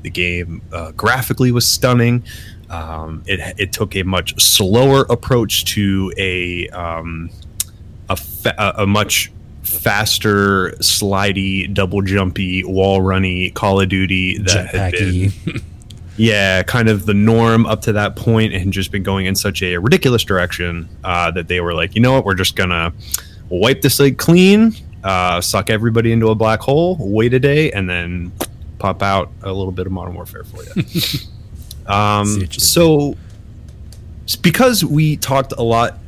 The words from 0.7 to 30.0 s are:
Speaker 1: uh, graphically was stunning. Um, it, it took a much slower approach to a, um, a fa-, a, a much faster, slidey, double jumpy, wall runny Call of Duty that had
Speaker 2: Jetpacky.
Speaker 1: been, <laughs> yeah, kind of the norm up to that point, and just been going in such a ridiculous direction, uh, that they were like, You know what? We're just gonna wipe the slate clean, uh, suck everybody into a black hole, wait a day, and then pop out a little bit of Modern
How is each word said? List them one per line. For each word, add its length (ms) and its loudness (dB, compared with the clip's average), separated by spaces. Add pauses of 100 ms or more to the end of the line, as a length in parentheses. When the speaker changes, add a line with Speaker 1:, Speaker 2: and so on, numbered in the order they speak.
Speaker 1:
uh, 200 -10
graphically 600 0
was 140 2
stunning. 580 2 (460)
Um, 560 -10
it, 140 -4 (180)
it 160 -4
took 220 -4
a 80 -2
much 360 -2
slower 720 4
approach 640 0
to 440 0
a, 520 -4
um, 640 -8 (760)
a 80 -2
fa-, 400 -6 (220)
a, 60 0
a 40 2
much 440 0 (320)
faster, 1160 0
slidey, 920 0
double 300 0
jumpy, 600 0
wall 380 2
runny 500 0
Call 300 2
of 80 2
Duty 500 0
that 280 0
had 260 -2
Speaker 2:
Jetpacky. 520 0
Speaker 1:
been, 160 -6 (280)
<laughs> 280 -18
yeah, 460 4
kind 260 2
of 160 2
the 80 0
norm 520 6
up 160 -2
to 120 -2
that 220 0
point, 380 2
and 200 -2
just 180 -4
been 120 -4
going 220 -2
in 100 -2
such 260 -2
a 160 -2
ridiculous 460 2
direction, 640 -2 (160)
uh, 280 0
that 160 -6
they 140 0
were 140 -2
like, 200 -2
You 60 2
know 120 4
what? 120 2
We're 100 0
just 200 -2
gonna 380 -2 (560)
wipe 320 2
the 80 4
slate 280 4
clean, 560 6 (300)
uh, 380 0
suck 280 -2
everybody 420 2
into 180 4
a 60 4
black 260 2
hole, 380 2
wait 340 2
a 60 4
day, 320 2
and 180 -2
then 420 -4 (480)
pop 240 -2
out 280 0 (120)
a 80 -6
little 200 -4
bit 140 -6
of 80 -6
Modern 220 -8